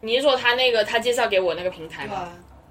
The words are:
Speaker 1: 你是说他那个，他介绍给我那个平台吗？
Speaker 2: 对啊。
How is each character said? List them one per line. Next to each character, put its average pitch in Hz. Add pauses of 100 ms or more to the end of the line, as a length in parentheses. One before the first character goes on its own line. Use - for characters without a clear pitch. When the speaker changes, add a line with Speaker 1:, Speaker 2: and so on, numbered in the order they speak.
Speaker 1:
你 226
是 269
说 277
他 247
那 254
个， 220
他 226
介 240
绍 240
给 190
我 175
那 175
个 185
平 160
台 143
吗？ 135
Speaker 2:
对 131
啊。 175 (320)